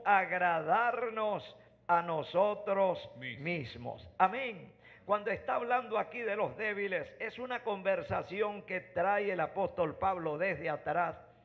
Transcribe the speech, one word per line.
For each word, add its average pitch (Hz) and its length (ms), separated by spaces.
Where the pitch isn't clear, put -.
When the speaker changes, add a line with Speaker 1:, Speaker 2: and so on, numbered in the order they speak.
Speaker 1:
agradarnos 202 1500
a 170 140
nosotros 190 1160
Speaker 2:
Mismos. 127 260
Speaker 1:
mismos". 120 720
Amén. 202 540
Cuando 208 260
está 247 240
hablando 240 440
aquí 208 200
de 214 160
los 170 220
débiles, 196 640
es 220 180
una 247 240
conversación 185 1000
que 185 180
trae 202 500
el 180 80
apóstol 165 600
Pablo 170 380
desde 175 320
atrás. 160 460